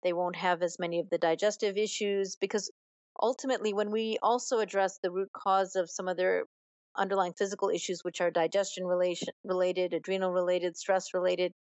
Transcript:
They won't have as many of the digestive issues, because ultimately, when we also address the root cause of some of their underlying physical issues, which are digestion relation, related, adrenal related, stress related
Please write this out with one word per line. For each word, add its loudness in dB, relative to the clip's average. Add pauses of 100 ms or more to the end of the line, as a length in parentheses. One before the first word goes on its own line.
They 2
won't 0
have 0
as -2
many -2
of -4
the 0
digestive 2
issues, -2
because -2 (500)
ultimately, 0
when 0
we 0
also 2
address 0
the -2
root -2
cause 2
of 0
some -6
of -2
their 2 (520)
underlying 0
physical -2
issues, -2
which -6
are 2
digestion 0
relation, 0 (160)
related, 0
adrenal 0
related, 0
stress 0
related 2 (100)